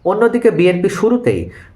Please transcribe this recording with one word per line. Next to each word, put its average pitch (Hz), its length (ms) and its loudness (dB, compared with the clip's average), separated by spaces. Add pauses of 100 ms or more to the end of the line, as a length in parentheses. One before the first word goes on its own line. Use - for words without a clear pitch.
অন্যদিকে 226 460 2
বিএনপি 175 380 0
শুরুতেই 131 600 -2 (260)